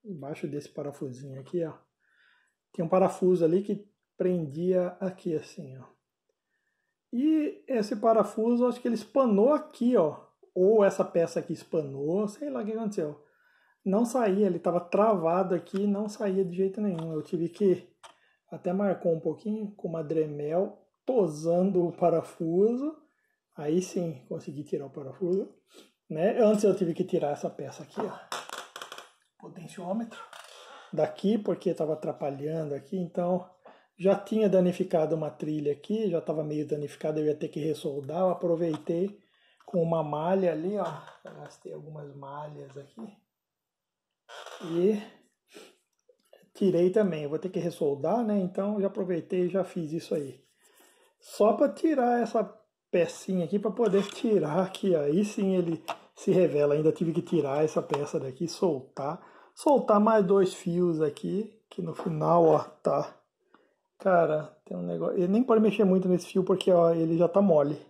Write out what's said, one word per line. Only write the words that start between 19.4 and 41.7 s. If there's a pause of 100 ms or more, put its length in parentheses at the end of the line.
com
uma
Dremel, (260)
tosando
o
parafuso. (600)
Aí
sim,
consegui
tirar
o
parafuso, (560)
né?
Antes
eu
tive
que
tirar
essa
peça
aqui,
ó. (1000)
Potenciômetro. (720)
Daqui,
porque
tava
atrapalhando
aqui,
então (500)
já
tinha
danificado
uma
trilha
aqui,
já
tava
meio
danificada,
eu
ia
ter
que
ressoldar.
Eu
aproveitei (480)
com
uma
malha
ali,
ó. (400)
Gastei